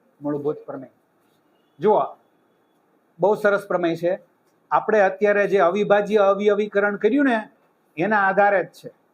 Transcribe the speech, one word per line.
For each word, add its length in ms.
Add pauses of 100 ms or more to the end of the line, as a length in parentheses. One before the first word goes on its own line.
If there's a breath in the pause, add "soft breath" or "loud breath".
(220)
મૂળભૂત 460
પ્રમેય. 240 (880)
જુઓ, 220 (1160)
બહુ 160
સરસ 300
પ્રમેય 300
છે. 160 (580)
આપણે 380
અત્યારે 400
જે 100
અવિભાજ્ય 640 (120)
અવયવીકરણ 640
કર્યું 280
ને, 140 (580)
એના 320
આધારે 360
જ 160
છે 100 (240)